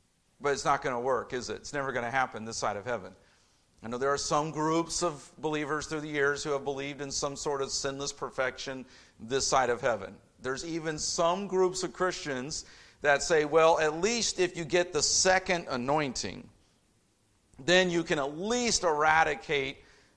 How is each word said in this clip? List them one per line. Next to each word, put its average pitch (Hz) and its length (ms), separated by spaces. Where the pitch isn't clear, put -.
But 143 140
it's 135 120
not 139 160
gonna 127 180
work, 120 340
is 120 160
it? 104 60
It's - 180
never 139 180
gonna 120 200
happen 123 340
this 113 120
side 107 200
of 101 80
heaven. 98 280
I 113 80
know 120 80
there 139 160
are 143 40
some 151 340
groups 160 520
of 151 260
believers 151 480
through 156 140
the 151 60
years 143 340
who 151 100
have 139 120
believed 139 380
in 139 100
some 139 240
sort 139 260
of 135 80
sinless 139 440
perfection 131 720
this 123 260
side 131 240
of 120 120
heaven. 104 340
There's 131 240
even 160 340
some 180 480
groups 185 360
of 170 80
Christians 151 760
that 143 220
say, 151 220
"Well, 160 340
at 156 200
least 220 400
if 180 160
you 170 80
get 175 300
the 147 80
second 185 680
anointing, 123 800
then 180 300
you 170 140
can 165 160
at 143 180
least 226 460
eradicate 151 960